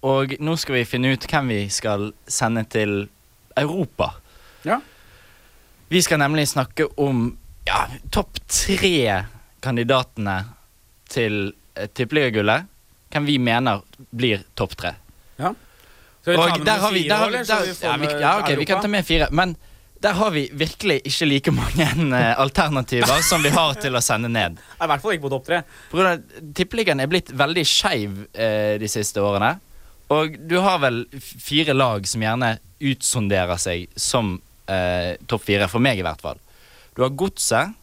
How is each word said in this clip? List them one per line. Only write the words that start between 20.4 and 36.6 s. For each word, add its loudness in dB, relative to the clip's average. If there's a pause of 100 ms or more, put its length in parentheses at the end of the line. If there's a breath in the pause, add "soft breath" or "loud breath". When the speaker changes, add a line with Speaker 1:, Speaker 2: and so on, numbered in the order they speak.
Speaker 1:
virkelig 0
ikke 0
like 2
mange, 0
eh, 4
alternativer 2
som 2
vi 4
har 4
til -4
å 2
sende 0
ned. 0 (120 loud breath)
Speaker 2:
<laughs> -14
I 0
hvert 0
fall -2
ikke -4
på -4
topp -4
tre. -2 (280 loud breath)
Speaker 1:
På -2
grunn 6
av, 2 (320)
tippeligaen 0
er 0
blitt 0
veldig 0
skeiv, -2
eh, 0
de -6
siste -4
årene, 0 (500 soft breath)
og 0 (120)
du 2
har 2
vel 0
f-, -16
fire 0
lag 2
som -4
gjerne 0 (220)
utsonderer 0
seg -4
som, -2 (280)
eh, -2 (100)
topp -4
fire, 2
for 0
meg 2
i -4
hvert -4
fall. -8 (560 soft breath)